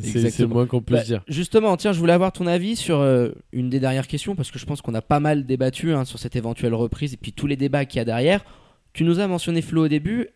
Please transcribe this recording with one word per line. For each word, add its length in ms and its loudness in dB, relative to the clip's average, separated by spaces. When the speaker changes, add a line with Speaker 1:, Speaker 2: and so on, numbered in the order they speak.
Speaker 1:
c'est, 80 -6
c'est 100 -2
le 60 2
Speaker 2:
Exactement. 300 0
Speaker 1:
moins 120 2
qu'on 140 -2
puisse 200 2
Speaker 2:
Bah, 40 -6
Speaker 1:
dire. 240 -2
Speaker 2:
justement, 480 2
tiens, 160 0
je 60 0
voulais 160 4
avoir 180 2
ton 140 -4
avis 280 0
sur, 260 0
euh, 320 4
une 160 -4
des 120 0
dernières 260 0
questions, 280 -6
parce 160 -4
que 80 -14
je 60 -14
pense 160 -6
qu'on 140 -6
a 80 -2
pas 180 2
mal 240 2
débattu, 480 0
hein, 140 0
sur 120 -14
cette 180 -8
éventuelle 360 -2
reprise, 400 -2
et 60 -14
puis 160 -12
tous 120 -6
les 100 0
débats 280 0
qu'il 140 -4
y 20 0
a 60 -2
derrière. 360 2
Tu 100 0
nous 160 4
as 60 0
mentionné, 340 0
Flo, 240 2
au 40 2
début 480 0